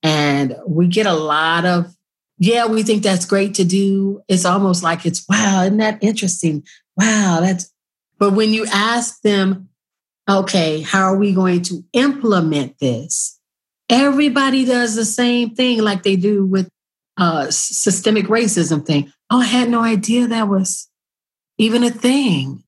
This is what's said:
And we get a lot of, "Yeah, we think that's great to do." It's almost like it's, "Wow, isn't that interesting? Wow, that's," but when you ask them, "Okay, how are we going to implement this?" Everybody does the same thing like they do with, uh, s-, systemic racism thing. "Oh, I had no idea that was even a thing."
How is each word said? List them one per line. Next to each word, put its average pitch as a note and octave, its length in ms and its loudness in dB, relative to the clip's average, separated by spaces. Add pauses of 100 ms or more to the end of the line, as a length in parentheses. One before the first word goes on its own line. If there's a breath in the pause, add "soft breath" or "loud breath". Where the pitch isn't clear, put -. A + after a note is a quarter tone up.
And C#3+ 540 0 (100)
we E3+ 220 2
get G#3 160 0
a F#3+ 80 0
lot D#3+ 540 0
of, F3 280 -2 (440)
"Yeah, A#3 280 2
we A3 160 0
think G#3+ 200 0
that's F#3 240 0
great G3 300 0
to F#3+ 80 2
do." G3 640 0
It's F#3 180 2
almost F3+ 360 2
like E3+ 220 -4
it's, E3+ 240 -4
"Wow, G3 360 2
isn't G3 120 2
that G#3+ 260 0
interesting? F3 640 -2 (320 soft breath)
Wow, G3 460 2
that's," F3+ 280 -2 (480)
but G3+ 140 2
when G#3+ 220 2
you A3 180 -2
ask A3+ 480 -2
them, F#3+ 480 0 (580)
"Okay, F3+ 540 0
how F#3+ 220 -2
are F#3+ 160 0
we G3+ 160 0
going F3+ 300 2
to F3 280 -8
implement G3 840 0
this?" B2+ 600 -4 (520)
Everybody C4+ 760 2
does A#3+ 300 0
the A3+ 100 -2
same A#3+ 500 -2
thing B3 280 0
like G3+ 200 -2
they G3 140 0
do G3 300 2
with, F#3 240 -2 (480)
uh, D#3+ 300 0
s-, - 100 -4
systemic - 720 -2
racism F3 580 0
thing. C#3+ 260 -2 (160)
"Oh, B3 120 2
I B3 60 2
had A#3+ 220 0
no A#3 140 0
idea A3+ 460 0
that A3+ 200 -2
was F#3+ 400 -2 (680)
even A#3 260 2
a A#3+ 60 2
thing." A#3 760 0